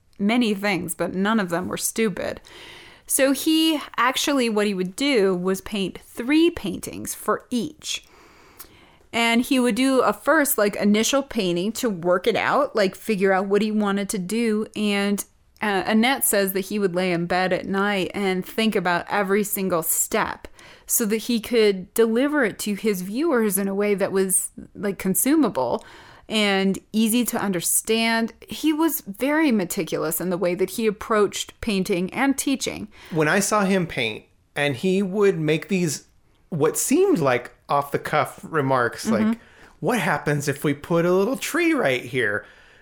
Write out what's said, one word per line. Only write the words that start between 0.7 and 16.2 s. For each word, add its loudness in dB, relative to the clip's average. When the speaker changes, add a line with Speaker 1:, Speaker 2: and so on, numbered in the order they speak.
Speaker 1:
but -4
none 0
of -2
them -4
were -6
stupid. -4
So 2
he 2
actually, 2
what 2
he 0
would -4
do 2
was -2
paint -6
three 2
paintings -8
for -4
each. -6
And 2
he 2
would 2
do 4
a 4
first, 2
like, 2
initial 2
painting -2
to -4
work 0
it 2
out, 0
like, 0
figure 0
out 2
what 2
he 0
wanted 0
to -4
do. 0
And, 0
uh, -2
Annette 2